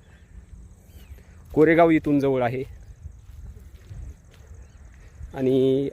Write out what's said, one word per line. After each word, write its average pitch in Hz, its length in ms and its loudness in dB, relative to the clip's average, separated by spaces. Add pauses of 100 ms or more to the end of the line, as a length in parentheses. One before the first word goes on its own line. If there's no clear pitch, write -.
(1500)
कोरेगाव 160 360 6
इथून 147 300 2
जवळ 131 220 0
आहे 127 220 -4 (2750)
आणि 131 580 2